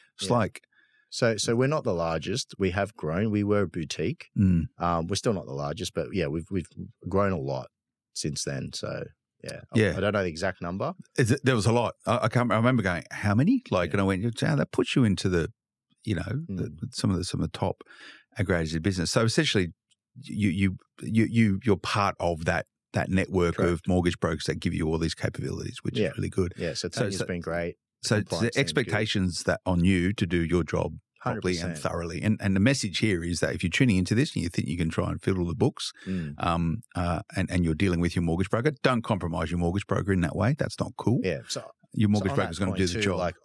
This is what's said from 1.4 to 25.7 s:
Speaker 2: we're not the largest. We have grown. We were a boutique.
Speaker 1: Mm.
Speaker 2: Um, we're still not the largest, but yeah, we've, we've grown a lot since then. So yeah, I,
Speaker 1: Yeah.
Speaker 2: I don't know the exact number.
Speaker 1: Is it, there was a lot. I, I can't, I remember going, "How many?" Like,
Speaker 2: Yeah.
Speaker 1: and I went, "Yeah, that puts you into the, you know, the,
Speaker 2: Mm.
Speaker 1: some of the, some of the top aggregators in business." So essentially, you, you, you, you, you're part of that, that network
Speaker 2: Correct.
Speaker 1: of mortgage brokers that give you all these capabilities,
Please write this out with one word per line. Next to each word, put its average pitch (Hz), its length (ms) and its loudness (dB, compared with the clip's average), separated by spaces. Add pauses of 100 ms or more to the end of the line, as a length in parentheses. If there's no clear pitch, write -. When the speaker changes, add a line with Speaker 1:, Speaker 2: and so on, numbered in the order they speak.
Speaker 2:
we're 127 120 4
not 147 160 0
the 107 100 0
largest. 82 640 -2
We 95 140 2
have 98 240 -2
grown. 92 360 0
We 104 120 2
were 101 200 4
a 90 40 0
boutique. 85 600 -6 (100)
Speaker 1:
Mm. 92 260 6 (160)
Speaker 2:
Um, 85 280 0
we're 98 160 -2
still 120 100 2
not 90 120 -4
the - 80 -10 (120)
largest, 78 280 -6
but 82 200 -2
yeah, 87 140 0
we've, 80 220 -4
we've 92 200 -4 (400)
grown 98 240 2
a 87 40 -2 (160)
lot 65 140 -6 (460)
since - 320 -6
then. 69 280 -6
So - 300 -8 (400)
yeah, - 180 -12 (120)
I, - 60 2
Speaker 1:
Yeah. 98 180 4
Speaker 2:
I - 20 -4
don't 104 140 0
know 101 100 0
the 90 60 -2
exact 87 320 -6
number. 98 320 -6 (240)
Speaker 1:
Is 117 140 4
it, 143 120 2
there 131 120 4
was 101 100 0
a 120 80 4
lot. 120 220 0 (100)
I, 113 180 2
I 110 60 2
can't, 123 240 2
I - 20 4
remember 113 280 4
going, 87 280 0
"How 104 240 0
many?" 196 340 4
Like, 90 200 2
Speaker 2:
Yeah. 78 60 -2
Speaker 1:
and 98 60 2
I - 40 4
went, 98 360 0
"Yeah, - 140 2
that 143 160 0
puts - 240 0
you 143 80 6
into 101 240 4
the, 85 240 2 (540)
you - 100 0
know, 82 80 -2 (240)
the, 82 220 -4
Speaker 2:
Mm. 80 260 -10
Speaker 1:
some 110 160 0
of 90 60 2
the, 90 80 -2
some 87 160 -4
of 80 100 -2
the - 60 -12
top - 260 -4 (560)
aggregators 85 360 0
in 78 60 -2
business." 90 300 0
So 117 140 4
essentially, 113 480 0 (480)
you, 101 280 0
you, 95 280 2 (240)
you, 110 280 2
you, 107 340 4
you're 110 140 4
part 98 420 0
of 85 260 -2
that, 85 200 0 (280)
that 95 160 0
network 90 460 2
Speaker 2:
Correct. 90 160 2
Speaker 1:
of 82 160 -2
mortgage 90 320 2
brokers 82 260 -2
that 78 140 -2
give 85 140 -2
you 82 140 -2
all 82 100 0
these 82 180 -2
capabilities, - 680 -6